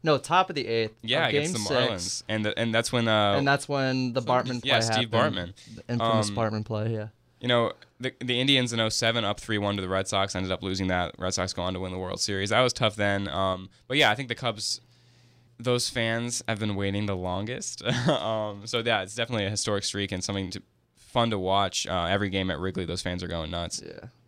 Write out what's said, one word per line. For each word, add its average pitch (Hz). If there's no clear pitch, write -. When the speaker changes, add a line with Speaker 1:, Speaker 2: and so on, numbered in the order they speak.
Speaker 1:
No, 151
top 180
of 180
the 139
eighth 113
of 110
Speaker 2:
Yeah, 147
against 147
Speaker 1:
game 110
Speaker 2:
the -
Speaker 1:
six. 127
Speaker 2:
Marlins, 95
and 107
the, -
and 113
that's 113
when, 117
uh, 104
Speaker 1:
And 139
that's 139
when 131
the 127
Speaker 3:
Somebody 123
Speaker 1:
Bartman 123
play 127
Speaker 2:
yeah, 123
Steve 113
Speaker 1:
happened. 113
Speaker 2:
Bartman. 92
Speaker 1:
The -
infamous 113
Speaker 2:
Um, 101
Speaker 1:
Bartman 107
play, 110
yeah. 110
Speaker 2:
You 123
know, 120
the, 131
the 123
Indians 131
in 117
oh 113
seven 113
up 104
three 110
one 101
to 98
the 92
Red 95
Sox 98
ended 92
up 92
losing 95
that. 90
Red 92
Sox 92
go 90
on 90
to 92
win 92
the 92
World 92
Series. 101
That 110
was 127
tough 107
then. 101
Um, 95
but 131
yeah, 131
I -
think 127
the 117
Cubs, 110
those 123
fans 117
have 110
been 104
waiting 98
the 101
longest. 95
<laughs> 120
Um, 107
so 117
yeah, 113
it's 98
definitely 113
a 98
historic 104
streak 101
and 92
something 98
to, -
fun 117
to 107
watch. 95
Uh, 87
every 98
game 92
at 78
Wrigley, 92
those 87
fans 90
are 87
going 82
nuts. 85
Speaker 1:
Yeah. -